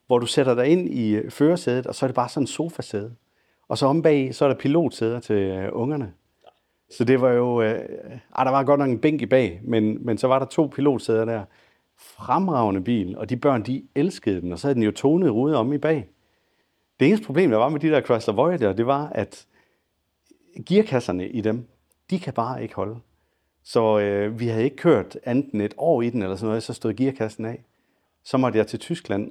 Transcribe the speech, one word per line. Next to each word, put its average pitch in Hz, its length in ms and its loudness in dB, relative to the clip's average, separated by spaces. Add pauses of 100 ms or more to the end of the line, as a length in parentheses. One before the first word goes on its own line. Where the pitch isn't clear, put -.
hvor 123 120 4
du 120 80 0
sætter 127 280 2
dig 123 120 0
ind 175 220 2
i, 113 260 -2
øh, 107 160 -4
førersædet, 143 560 0
og - 80 -6
så - 120 -2
er - 20 0
det 117 60 -4
bare 123 140 0
sådan 147 140 -4
en 120 40 0
sofasæde. 117 680 -8 (540)
Og 113 100 -4
så 139 80 2
om 151 160 2
bag, 139 320 2
så - 100 0
er 143 40 4
der 131 80 2
pilotsæder 123 640 0
til, 107 160 -2
øh, 95 360 -2
ungerne. 120 400 -4 (800)
Så - 140 -2
det 127 160 4
var 127 100 4
jo, 120 320 2
øh, 110 180 -2 (560)
ej, 127 80 0
der 127 60 0
var 135 140 2
godt 143 160 4
nok 139 100 0
en 117 80 -2
bænk 151 240 0
i 117 40 -4
bag, 104 380 2
men, 110 420 0
men 110 120 -2
så - 80 -2
var 131 120 4
der 131 80 -2
to 151 200 0
pilotsæder 127 580 0
der. 110 200 -4 (520)
Fremragende 123 840 0
bil, 95 380 -2
og 110 120 -8
de 123 60 -2
børn, 123 260 2
de 127 200 -6 (120)
elskede 135 460 0
den, 87 120 -6
og 87 60 -8
så - 80 -4
havde 143 80 2
den 117 80 2
jo 107 80 4
tonede 156 400 2
ruder 131 280 0
om 120 140 0
i 147 60 -2
bag. 151 300 -2 (920)
Det 131 80 6
eneste 214 180 2
problem, 151 240 2
der 110 80 4
var 120 100 4
med 151 120 -2
de 160 100 0
der 147 100 4
Chrysler 113 340 0
Voyager, 127 380 2
det 113 140 0
var, 143 280 0
at - 320 -6 (1200)
gearkasserne 123 600 0
i 123 120 -6
dem, 110 260 -2 (440)
de 185 80 -2
kan 147 140 -8
bare 120 300 -4
ikke 113 120 -12
holde. 104 220 -6 (640)
Så, 110 360 2
øh, 104 420 0
vi 117 60 -2
havde 113 180 0
ikke 139 120 -2
kørt 151 480 2
andet 127 280 -2
end 104 100 -2
et 104 140 -4
år 147 260 0
i 120 80 0
den, 117 120 -4
eller 95 140 -4
sådan 110 120 -4
noget, 113 140 -2
så - 100 -10
stod 113 220 -4
gearkassen 113 500 -4
af. 120 200 -12 (600)
Så - 140 -4
måtte 123 200 2
jeg 104 80 4
til 113 120 -10
Tyskland - 520 -6